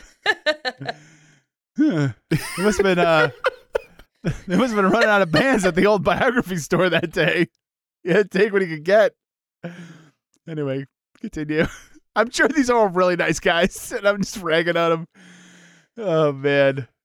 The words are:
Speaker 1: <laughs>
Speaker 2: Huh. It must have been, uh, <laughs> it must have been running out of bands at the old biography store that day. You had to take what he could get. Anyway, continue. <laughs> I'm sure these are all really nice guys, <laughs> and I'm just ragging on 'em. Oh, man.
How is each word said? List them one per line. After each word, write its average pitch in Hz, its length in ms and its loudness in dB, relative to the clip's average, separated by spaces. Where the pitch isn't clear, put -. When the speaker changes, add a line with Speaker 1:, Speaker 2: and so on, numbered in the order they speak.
Speaker 1:
<laughs> 311 680 -6
Speaker 2:
Huh. 160 320 2
It - 100 0
must 208 180 0
have 202 60 2
been, 185 160 2
uh, 160 300 2
<laughs> - 440 -20
it - 240 -6
must 220 260 0
have - 20 -2
been 190 160 2
running 233 180 2
out 202 140 4
of 165 80 -4
bands 247 340 0
at 180 100 0
the 185 120 2
old 208 160 2
biography 190 540 -2
store 175 320 0
that 165 220 -2
day. 165 360 0
You 170 100 0
had 202 180 2
to 185 80 -4
take 208 140 2
what 196 80 2
he 185 60 -2
could 156 160 -10
get. 196 300 4
Anyway, 139 380 -6
continue. 151 460 -4
<laughs> - 260 -16
I'm 214 140 2
sure 294 180 0
these 277 220 0
are 240 80 4
all 214 120 4
really 180 260 2
nice 165 240 -2
guys, 175 520 -2
<laughs> 240 60 -8
and 202 100 -2
I'm 202 140 0
just - 160 -6
ragging 170 400 -2
on 170 140 2
'em. 165 160 -4
Oh, 156 340 0
man. 139 560 0